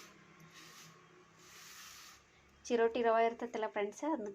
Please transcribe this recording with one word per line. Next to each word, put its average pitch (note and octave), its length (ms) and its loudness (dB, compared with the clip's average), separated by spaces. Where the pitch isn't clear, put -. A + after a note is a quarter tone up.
ಚಿರೋಟಿ A#3 380 2
ರವೆ A3+ 240 6
ಇರ್ತೈತಲ್ಲ A#3 420 -4
ಫ್ರೆಂಡ್ಸ್, G#3 360 -4
ಅದನ್ನ A#3+ 300 -2